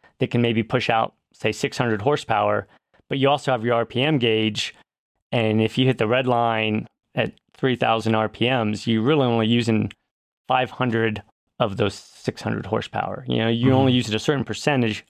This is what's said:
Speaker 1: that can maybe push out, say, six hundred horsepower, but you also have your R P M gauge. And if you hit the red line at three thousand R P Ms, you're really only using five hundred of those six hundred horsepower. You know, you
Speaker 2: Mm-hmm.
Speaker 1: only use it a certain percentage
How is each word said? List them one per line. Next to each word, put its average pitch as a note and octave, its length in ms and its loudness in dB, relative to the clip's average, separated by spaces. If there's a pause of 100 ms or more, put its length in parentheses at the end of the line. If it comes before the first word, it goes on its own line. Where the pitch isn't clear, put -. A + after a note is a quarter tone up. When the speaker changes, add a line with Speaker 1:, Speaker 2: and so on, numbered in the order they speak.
(180)
Speaker 1:
that C3 120 -2
can A#2+ 100 0
maybe A#2 220 2
push A#2+ 260 -2
out, A2+ 260 0 (200)
say, A2 180 -2
six - 240 -4
hundred A2+ 240 0
horsepower, G#2+ 640 0 (440)
but C#3 80 -4
you C3+ 100 2
also C#3 240 0
have A2+ 140 -2
your A#2+ 80 2
R A#2 100 2
P A2+ 160 -4
M D3+ 160 2
gauge. A2 580 0 (580)
And A2 280 2
if A2 160 0
you C3 100 4
hit C3 120 2
the A2 80 0
red B2 220 0
line A2+ 580 0 (300)
at A#2+ 160 -2 (240)
three B2+ 180 0
thousand A2+ 400 0
R A2 140 2
P A2+ 200 -2
Ms, A2 380 -2
you're A2+ 160 2
really C#3+ 240 2
only A2+ 220 2
using A2+ 420 0 (560)
five B2+ 240 0
hundred A2+ 520 -2 (360)
of G2+ 180 -2
those G2+ 180 0
six - 460 -10
hundred A2 260 -4
horsepower. - 600 -4
You B2 120 0
know, A2+ 100 0
you A#2 180 0
Speaker 2:
Mm-hmm. C3 80 4
Speaker 1:
only C3 180 4
use B2 160 0
it G#2 60 -2
a G#2+ 60 -2
certain C#3 240 -2
percentage A#2 640 -2